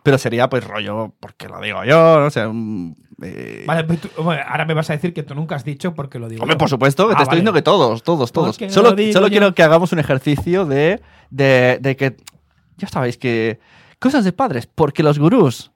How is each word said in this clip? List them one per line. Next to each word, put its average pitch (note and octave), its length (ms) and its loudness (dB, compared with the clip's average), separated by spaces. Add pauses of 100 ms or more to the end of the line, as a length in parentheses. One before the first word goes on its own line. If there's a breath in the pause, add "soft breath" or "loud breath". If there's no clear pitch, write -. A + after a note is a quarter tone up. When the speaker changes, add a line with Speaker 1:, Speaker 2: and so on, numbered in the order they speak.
Speaker 1:
Pero C#3 140 2
sería, B2 320 0
pues, A#2+ 180 -4
rollo, G#2 540 -8
porque - 260 -20
lo F#2 140 -16
digo G2 240 -8
yo, D#3+ 340 6
no C#3+ 100 2
sé, A#2+ 160 -4
un, G#2+ 500 -8 (260)
eh, A1 440 -16
Speaker 2:
Vale, D#3+ 200 -4
pero E3 160 -4
tú, - 220 -12
bueno, D#3+ 220 -4
ahora B2+ 200 -6
me D#3+ 80 -4
vas D#3 160 -4
a E3 40 -2
decir E3+ 200 -6
que D#3+ 100 -10
tú C#3 100 -16
nunca D#3 220 -8
has C3 80 -10
dicho D3 300 -8
porque C#3 260 -12
lo A#2 80 -12
digo A2+ 160 -12
Speaker 1:
Hombre, D#3 120 0
Speaker 2:
yo. - 20 -6
Speaker 1:
por - 120 2
supuesto, C#3 380 2
que A3+ 60 2
Speaker 2:
Ah, E3 40 4
Speaker 1:
te D3 60 4
estoy C3+ 120 2
Speaker 2:
vale. E3+ 60 4
Speaker 1:
diciendo G#3 120 2
que - 80 4
todos, C#3 420 2
todos, D3+ 300 -2
todos. D#3+ 240 -2
Speaker 2:
Porque G3 120 -10
Speaker 1:
Solo, G3 200 6
Speaker 2:
lo G3+ 80 2
digo G#3+ 160 0
Speaker 1:
solo G3 140 4
Speaker 2:
yo. G3+ 40 2
Speaker 1:
quiero G3+ 240 2
que F3+ 80 6
hagamos E3 300 4
un E3+ 60 -2
ejercicio D3+ 680 -2
de, D3+ 360 0 (280 soft breath)
de, C3 520 4
de C3+ 140 -2
que, C3+ 220 -4 (600)
ya G3 120 -10
sabéis B2 280 -4
que, A2+ 420 -4 (400 soft breath)
cosas C4 260 0
de F3+ 80 0
padres, E3+ 320 -4
porque D#3 380 -2
los D3 160 2
gurús D#3+ 560 2